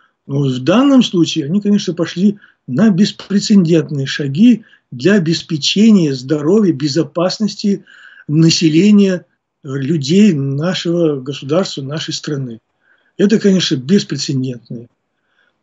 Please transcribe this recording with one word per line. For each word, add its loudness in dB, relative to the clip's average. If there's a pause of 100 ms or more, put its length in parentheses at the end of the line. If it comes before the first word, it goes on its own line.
(260)
но -2
в -4
данном 4
случае -2
они, -2
конечно, -2
пошли -2 (280)
на 2
беспрецедентные 0
шаги 2 (260)
для 0
обеспечения 2
здоровья, 0
безопасности -4 (440)
населения, 4 (400)
э, -14
людей 2
нашего -2
государства, -6
нашей -10
страны. -8 (560)
Это, 2
конечно, 0
беспрецедентное. -4 (760)